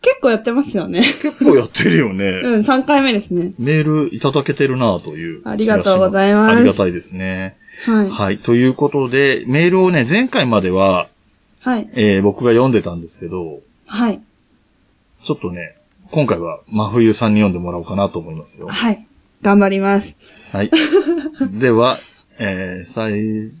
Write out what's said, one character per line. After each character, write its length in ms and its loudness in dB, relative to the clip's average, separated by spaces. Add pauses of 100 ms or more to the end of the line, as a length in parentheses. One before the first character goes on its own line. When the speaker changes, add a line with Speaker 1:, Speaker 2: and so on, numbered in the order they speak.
Speaker 1:
結 160 4
構 100 2
や 80 2
っ 40 -8
て 80 -4
ま 140 -2
す 120 -8
よ 120 -4
ね。 120 -2
Speaker 2:
結 440 -2
構 100 6
や 100 4
っ 60 -8
て 140 -4
る 120 2
よ 160 0
ね。 140 -4
Speaker 1:
<laughs> 160 -2
う 160 0
ん、 60 2
三 180 2
回 200 2
目 100 0
で 80 -2
す 100 -14
ね。 260 -4
Speaker 2:
メ 260 0
ー 260 0
ル 40 -8
い 60 -10
た 140 -2
だ 100 0
け 100 -4
て 140 0
る 100 -2
な 220 0
と 180 -12
い 200 -10
う 60 -20
気 20 -20
が 0 -
し 0 -
ま 40 -8
す。 20 -8
Speaker 1:
あ 60 -6
り 100 -2
が 180 2
と 100 4
う 60 2
ご 80 4
ざ 200 2
い 60 4
ま 160 4
す。 60 6
Speaker 2:
あ 40 6
り 60 6
が 80 4
た 140 2
い 40 -2
で 80 -6
す 160 -14
ね。 380 -6 (300)
Speaker 1:
は 220 2
い。 40 -6
Speaker 2:
は 220 -2
い。 60 -4
と 180 2
い 100 4
う 80 2
こ 140 0
と 200 -2
で、 380 0
メ 220 2
ー 20 4
ル 100 2
を 120 4
ね、 160 2
前 180 2
回 200 -2
ま 140 2
で 100 -2
は、 380 2 (520)
Speaker 1:
は 180 -2
い。 160 -8
Speaker 2:
え 240 2
ー、 40 0
僕 220 0
が 60 4
読 180 4
ん 40 2
で 100 2
た 120 -8
ん 60 -10
で 60 -16
す 140 -20
け 60 -12
ど、 340 -10 (260)
Speaker 1:
は 240 -2
い。 100 -8 (1000)
Speaker 2:
ち 80 -12
ょ 60 -2
っ 20 -20
と 140 -10
ね、 200 -14 (380)
今 160 0
回 140 -2
は 280 -10
真 220 -4
冬 220 4
さ 160 0
ん 60 4
に 60 4
読 100 2
ん 20 -4
で 80 -6
も 100 -8
ら 80 -6
お 40 -8
う 20 -10
か 100 -10
な 140 0
と 100 -8
思 140 -12
い 20 -12
ま 100 -14
す 160 -20
よ。 60 -16
Speaker 1:
は 240 -2
い。 160 -6 (360)
頑 180 4
張 80 4
り 100 -2
ま 220 0
す。 160 -16 (340)
Speaker 2:
は 140 -2
い。 60 -4 (440)
Speaker 1:
<laughs> 320 -4 (140)
Speaker 2:
で 100 4
は、 300 2 (400)
え 420 -6
ー、 20 -16
さ 240 -6
い-、 420 -4 (100)